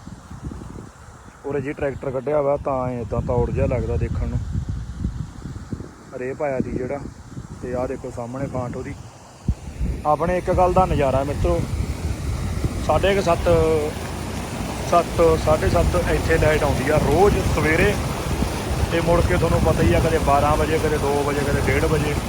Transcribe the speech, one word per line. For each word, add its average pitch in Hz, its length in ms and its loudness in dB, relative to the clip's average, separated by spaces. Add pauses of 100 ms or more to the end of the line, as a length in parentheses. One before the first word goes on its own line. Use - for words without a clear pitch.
(1500)
ਉਰੇ 139 160 -2
ਜੀ 143 120 -6
ਟਰੈਕਟਰ 139 380 -6
ਕੱਢਿਆ 143 300 0
ਵਾ, 139 160 2
ਤਾਂ 131 320 -2
ਐਂ 120 160 -6
ਤਾਂ 117 160 -4
ਤੌੜ 120 300 0
ਜਿਹਾ 135 160 0
ਲੱਗਦਾ 120 300 -2
ਦੇਖਣ 117 300 -2
ਨੂੰ। 120 120 -2 (1800)
ਰੇਹ 127 160 -6
ਪਾਇਆ 139 240 -2
ਸੀ 120 120 -2
ਜਿਹੜਾ, 127 280 -4 (640)
ਤੇ 123 120 -8
ਆਹ 127 140 -2
ਦੇਖੋ 127 240 -8
ਸਾਹਮਣੇ 127 360 -8
ਫਾਂਟ 127 300 -6
ਉਹਦੀ। 127 160 -10 (1120)
ਆਪਣੇ 160 320 0
ਇੱਕ 180 140 -2
ਗੱਲ 180 220 4
ਦਾ 185 120 6
ਨਜ਼ਾਰਾ 139 380 2
ਮਿੱਤਰੋ, 160 360 0 (1300)
ਸਾਢੇ 160 280 4
ਕੁ 196 60 2
ਸੱਤ, 170 280 2 (1400)
ਸੱਤ, 175 300 4 (240)
ਸਾਢੇ 156 240 4
ਸੱਤ 170 260 4 (160)
ਇੱਥੇ 160 260 2
ਲਾਈਟ 151 260 4
ਆਉਂਦੀ 139 260 0
ਆ 151 160 4
ਰੋਜ਼ 175 320 6 (180)
ਸਵੇਰੇ, 165 380 4 (1000)
ਤੇ 165 100 2
ਮੁੜ 170 200 4
ਕੇ 160 160 2
ਤੁਹਾਨੂੰ 165 240 2
ਪਤਾ 160 220 4
ਹੀ 165 100 6
ਆ, 165 60 4
ਕਦੇ 160 260 2
ਬਾਰਾਂ 143 320 4
ਵਜੇ, 156 200 2
ਕਦੇ 151 200 0
ਦੋ 143 140 0 (120)
ਵਜੇ, 143 180 0
ਕਦੇ 139 260 0
ਡੇਢ 151 180 2
ਵਜੇ। 151 280 2 (160)